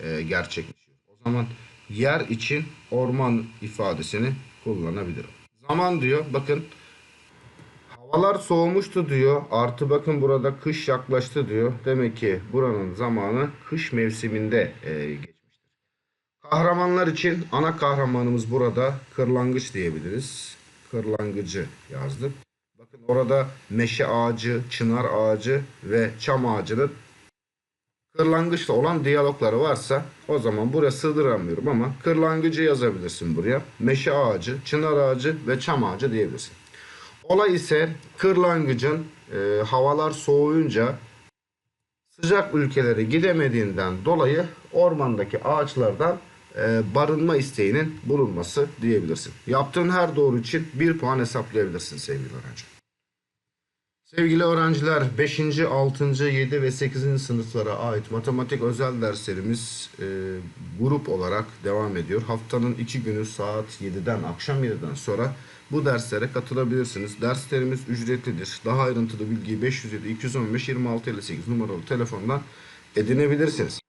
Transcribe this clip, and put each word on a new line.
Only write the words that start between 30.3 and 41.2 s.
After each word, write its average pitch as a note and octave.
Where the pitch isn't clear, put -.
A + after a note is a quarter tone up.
zaman A2
buraya D3
sığdıramıyorum C3
ama B2+
kırlangıcı D#3+
yazabilirsin F#2+
buraya. A2
Meşe C3+
ağacı, A#2+
çınar D3+
ağacı C#3
ve B2+
çam C#3
ağacı G#2
diyebilirsin. G2+
Olay F#3+
ise D#3+
kırlangıcın, D#3+
e, G#2
havalar C#3+
soğuyunca C#3+